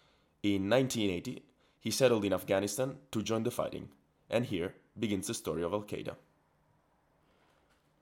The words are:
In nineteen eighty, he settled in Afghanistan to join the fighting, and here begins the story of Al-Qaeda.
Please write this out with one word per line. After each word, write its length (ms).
In 240
nineteen 420
eighty, 320
he 100
settled 340
in 80
Afghanistan 640
to 100
join 220
the 80
fighting, 380
and 160
here 280
begins 300
the 80
story 300
of 80
Al-Qaeda. 420